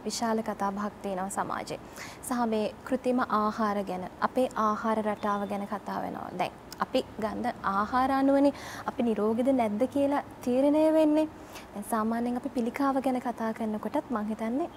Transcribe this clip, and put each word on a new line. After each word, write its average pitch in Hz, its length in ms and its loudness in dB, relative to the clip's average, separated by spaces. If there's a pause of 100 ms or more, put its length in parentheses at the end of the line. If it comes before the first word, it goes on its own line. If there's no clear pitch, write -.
විශාල 220 360 0
කතා 202 300 -2
බහක් 202 200 -2 (100)
තියෙනවා 190 280 -4
සමාජේ. - 500 -4 (440)
සහ 247 220 0
මේ 220 280 0 (120)
කෘත්‍රිම 254 340 0
ආහාර 214 640 2
ගැන, 185 260 -6 (120)
අපේ 254 340 2
ආහාර 220 420 2
රටාව 208 500 0
ගැන 202 200 -4
කතා 196 340 -6
වෙනවා. - 280 -6 (100)
දැන් 180 120 -2 (280)
අපි - 260 0 (140)
ගන්න 208 260 -4 (180)
ආහාර 214 480 2
අනුවනේ 277 420 6 (340)
අපි - 160 -2
නිරෝගීද 226 440 2
නැද්ද 226 400 4
කියලා 277 360 2 (180)
තීරණය 294 520 4
වෙන්නේ. 311 320 6 (420)
දැන් 202 220 -10
සාමාන්‍යයෙන් 233 480 0
අපි 254 120 -4
පිළිකාව 262 520 2
ගැන 254 200 2
කතා 226 320 -2
කරනකොටත් 220 580 -2
මං 214 140 0
හිතන්නේ 233 520 -2